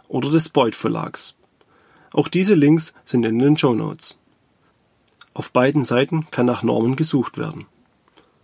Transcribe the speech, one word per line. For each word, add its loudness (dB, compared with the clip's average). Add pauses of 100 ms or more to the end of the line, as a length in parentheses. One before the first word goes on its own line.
oder -4
des 2
Beuth 2
Verlags. -6 (720)
Auch 0
diese 2
Links 4 (100)
sind 0
in 0
den 4
Shownotes. -2 (1160)
Auf -12
beiden 2
Seiten 0
kann 0
nach -2
Normen 0
gesucht -2
werden. -10 (760)